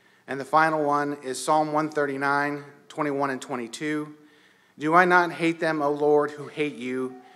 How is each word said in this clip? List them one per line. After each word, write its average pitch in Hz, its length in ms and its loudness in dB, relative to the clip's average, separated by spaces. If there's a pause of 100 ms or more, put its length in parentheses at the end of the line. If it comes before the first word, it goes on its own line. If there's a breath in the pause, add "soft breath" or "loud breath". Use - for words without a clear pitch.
(260 soft breath)
And 131 140 -8
the 131 60 -8
final 156 360 4
one 143 400 0
is 131 220 -8
Psalm 156 300 2
one 151 160 0
thirty-nine, 143 760 -2 (240)
twenty-one 139 400 -2
and 127 140 -6
twenty-two. 151 720 -8 (640 soft breath)
"Do 156 160 0
I 180 100 8
not 180 280 4
hate 165 280 -2
them, 160 220 0
O 143 100 2
Lord, 147 380 4
who 143 160 -14
hate 143 300 -4
you? 127 400 -6 (200 loud breath)